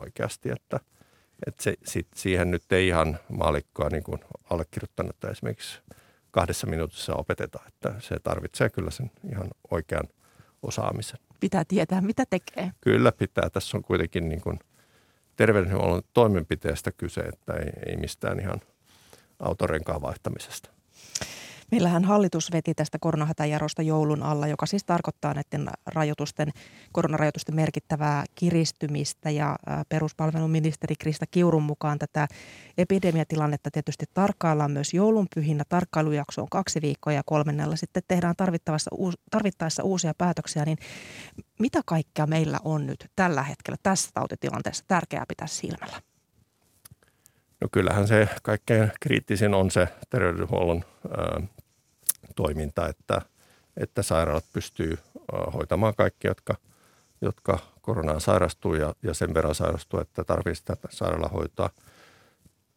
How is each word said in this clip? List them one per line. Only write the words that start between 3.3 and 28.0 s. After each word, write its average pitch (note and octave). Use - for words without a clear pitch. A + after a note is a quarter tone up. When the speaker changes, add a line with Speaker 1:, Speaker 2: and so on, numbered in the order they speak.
Speaker 1:
niin D#2
kuin -
allekirjoittanutta -
esimerkiksi -
kahdessa F2
minuutissa -
opeteta, -
että -
se -
tarvitsee -
kyllä E2+
sen B2
ihan F#2+
oikean E2+
osaamisen. -
Speaker 2:
Pitää F#3+
tietää, F#3
mitä A3
tekee. F#3
Speaker 1:
Kyllä A2+
pitää. -
Tässä -
on F#2
kuitenkin E2+
niin D#2+
kuin E2+
terveydenhuollon F#2+
toimenpiteestä F#2
kyse, -
että -
ei, D#2+
ei -
mistään -
ihan F#2+
autorenkaan D#2+
vaihtamisesta. -
Speaker 2:
Meillähän F3
hallitus F#3
veti D#3+
tästä D3+
koronahätäjarrusta D3+
joulun D#3
alla, D3
joka D3+
siis G3+
tarkoittaa D#3+
näiden C#3+
rajoitusten, D3+
koronarajoitusten D#3
merkittävää D3+